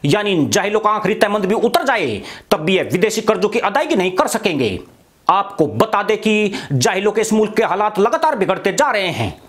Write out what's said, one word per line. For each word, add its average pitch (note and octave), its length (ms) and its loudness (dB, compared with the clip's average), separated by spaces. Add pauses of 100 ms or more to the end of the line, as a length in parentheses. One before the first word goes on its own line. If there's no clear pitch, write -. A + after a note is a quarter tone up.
यानी G3+ 280 2
इन D3 180 2
जाहिलों G#3 300 0
का G#3 100 2
आखिरी G#3 240 0
तहमंद G#3+ 300 0
भी F#3+ 120 0
उतर A#3+ 280 0
जाए F3 360 -2 (300)
तब G3+ 100 0
भी F3+ 160 2
ये E3 60 2
विदेशी F3+ 380 -2
कर्जों G3+ 280 0
की - 120 -2
अदायगी D4 360 0
नहीं F#3 160 2
कर - 140 2
सकेंगे। C#3 520 -2 (500)
आपको F3 400 2
बता G#3 340 0
दें G#3 160 0
कि G#3+ 340 0 (200)
जाहिलों G3 400 0
के G#3+ 80 -2
इस G#3+ 120 -2
मुल्क G#3+ 240 2
के A3+ 80 2
हालात G3+ 340 0
लगातार D4+ 380 2
बिगड़ते F#3 360 0
जा C4+ 180 2
रहे G3 180 -2
हैं। A2 220 -4 (180)